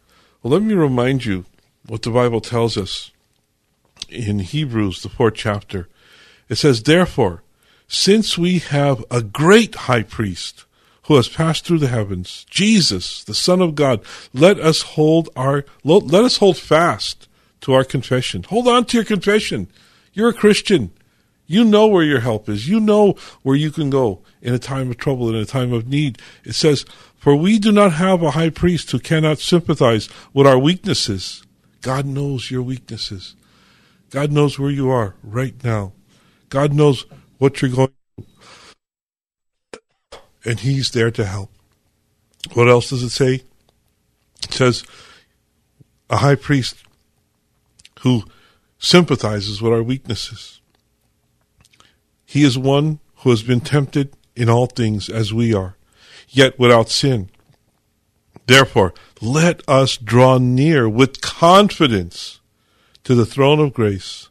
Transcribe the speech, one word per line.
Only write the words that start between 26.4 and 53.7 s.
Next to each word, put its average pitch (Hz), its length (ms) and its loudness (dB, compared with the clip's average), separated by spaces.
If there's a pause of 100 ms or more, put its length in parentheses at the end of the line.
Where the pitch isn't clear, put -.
It - 80 -14
says, 147 320 0 (340)
"For 143 160 4
we 185 240 2
do 214 140 2
not 202 220 4
have 185 280 0
a 151 80 0
high 160 200 0
priest 175 420 -2
who 131 80 -2
cannot 156 400 0
sympathize 143 680 0 (240)
with 135 140 4
our 131 140 6
weaknesses." 151 800 -4 (380)
God 135 260 -6
knows 139 460 -6
your 127 100 -4
weaknesses. 117 720 -12 (760)
God 143 200 -4
knows 147 300 0
where 139 100 -2
you 139 200 -2
are 113 340 -2
right 117 400 -8
now. 107 280 -4 (580)
God 143 220 0
knows 147 320 2 (340)
what 135 220 0
you're 131 120 -2
going 131 180 0 (260)
through. - 100 -20 (2250)
And 113 160 -6
he's 135 320 -4
there 117 180 0
to 110 140 -6
help. 98 260 -10 (1000)
What 120 160 2
else 120 220 4
does 123 120 -6
it 120 80 -8
say? 131 320 -2 (1040)
It - 100 -12
says, 123 300 0 (1200)
"A 123 100 -2
high 143 180 2
priest 139 400 -4 (1300)
who 127 200 2 (560)
sympathizes 107 840 0
with 113 120 0
our 117 100 0
weaknesses." - 800 -10 (1700)
He 143 140 2
is 131 120 2
one 143 440 0 (160)
who - 140 0
has 110 120 2
been 123 180 0
tempted 139 520 -2 (240)